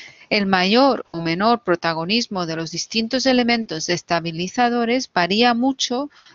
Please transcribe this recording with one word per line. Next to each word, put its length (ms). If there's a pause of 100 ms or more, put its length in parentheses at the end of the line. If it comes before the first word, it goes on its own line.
(280)
El 160
mayor 680
o 100
menor 420
protagonismo 800
de 120
los 160
distintos 520
elementos 640
estabilizadores 1200
varía 440
mucho 560 (240)